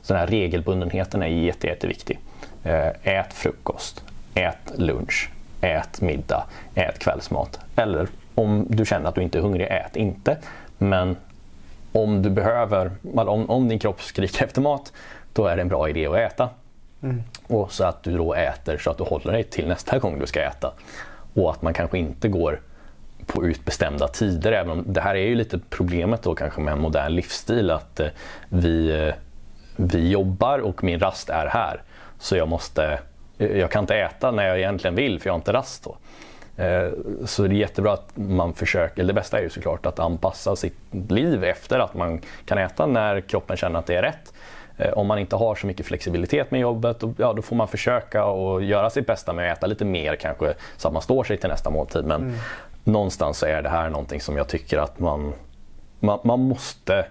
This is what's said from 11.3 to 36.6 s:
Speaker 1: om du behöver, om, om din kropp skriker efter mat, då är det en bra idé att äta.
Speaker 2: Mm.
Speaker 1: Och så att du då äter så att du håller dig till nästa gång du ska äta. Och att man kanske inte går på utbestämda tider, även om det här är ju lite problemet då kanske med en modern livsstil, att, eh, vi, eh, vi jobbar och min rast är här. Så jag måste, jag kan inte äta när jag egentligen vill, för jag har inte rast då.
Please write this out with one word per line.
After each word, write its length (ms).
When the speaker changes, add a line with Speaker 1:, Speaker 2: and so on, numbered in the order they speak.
Speaker 1:
om 300
du 80
behöver, 600
om, 340
om 180
din 120
kropp 220
skriker 440
efter 160
mat, 320
då 120
är 100
det 60
en 60
bra 220
idé 180
att 100
äta. 320
Speaker 2:
Mm. 200
Speaker 1:
Och 240
så 120
att 200
du 140
då 160
äter 440
så 120
att 80
du 60
håller 280
dig 120
till 240
nästa 320
gång 200
du 60
ska 160
äta. 320
Och 180
att 100
man 120
kanske 240
inte 300
går 340
på 200
utbestämda 640
tider, 440
även 200
om 160
det 140
här 140
är 120
ju 80
lite 240
problemet 540
då 120
kanske 260
med 100
en 80
modern 320
livsstil, 600
att, 280
eh, 80
vi, 580
eh, 60
vi 340
jobbar 500
och 240
min 160
rast 300
är 160
här. 360
Så 160
jag 120
måste, 520
jag 340
kan 120
inte 120
äta 360
när 160
jag 100
egentligen 380
vill, 240
för 80
jag 60
har 60
inte 140
rast 300
då. 140